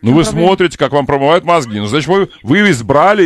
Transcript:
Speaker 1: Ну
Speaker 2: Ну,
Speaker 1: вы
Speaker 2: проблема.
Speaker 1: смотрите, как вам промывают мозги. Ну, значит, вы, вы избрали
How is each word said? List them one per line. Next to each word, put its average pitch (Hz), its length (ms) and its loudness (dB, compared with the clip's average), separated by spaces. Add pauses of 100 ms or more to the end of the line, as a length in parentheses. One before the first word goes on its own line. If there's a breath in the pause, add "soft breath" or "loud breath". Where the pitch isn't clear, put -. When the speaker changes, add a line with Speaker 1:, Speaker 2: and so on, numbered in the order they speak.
Speaker 1:
Ну - 80 2
Speaker 2:
Ну, 143 60 4
Speaker 1:
вы 165 60 4
Speaker 2:
проблема. 165 240 -2
Speaker 1:
смотрите, 185 300 0
как 131 140 -2
вам 139 160 0
промывают 143 360 0
мозги. 143 360 -2
Ну, 104 80 -4
значит, 135 200 -4
вы, 190 220 0 (140 loud breath)
вы 196 260 2
избрали 160 560 0